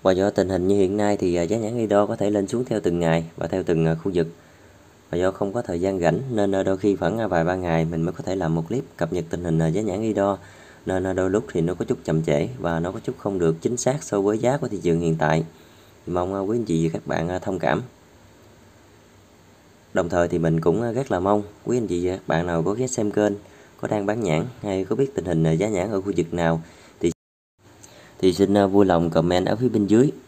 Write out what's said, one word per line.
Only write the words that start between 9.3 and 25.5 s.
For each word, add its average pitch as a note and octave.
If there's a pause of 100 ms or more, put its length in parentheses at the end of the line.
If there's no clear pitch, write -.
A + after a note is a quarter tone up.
hình, E2
à, E2
giá F2
nhãn G#2
Ido. G2+ (480)
Nên, F#2
à, F#2+
đôi F#2
lúc G#2
thì E2+
nó F2
có A2
chút -
chậm D#2+
trễ D#2 (120)
và E2+
nó F2
có G#2+
chút -
không G2
được D#2+
chính -
xác C#3
so G2+
với G#2
giá B2+
của B2+
thị G2+
trường E2+
hiện E2
tại. D#2+ (600)
Thì F2
mong, F2+
à, G2
quý G#2
anh A2+
chị E2
và D#2+
các -
bạn, E2
à, F2+
thông F#2+
cảm. D#2+ (2000)
Đồng F2+
thời F2
thì F2
mình E2
cũng, F2
à, A#2+
rất B2+
là F2+
mong G2+ (220)
quý A#2+
anh A2
chị F2
và F2+
các -
bạn E2+
nào E2
có F#2+
ghé B2
xem G#2
kênh, G#2 (480)
có -
đang G#2
bán A2
nhãn D#2+ (160)
hay F#2+
có G#2+
biết C3+
tình E2+
hình, D#2+
à, D#2+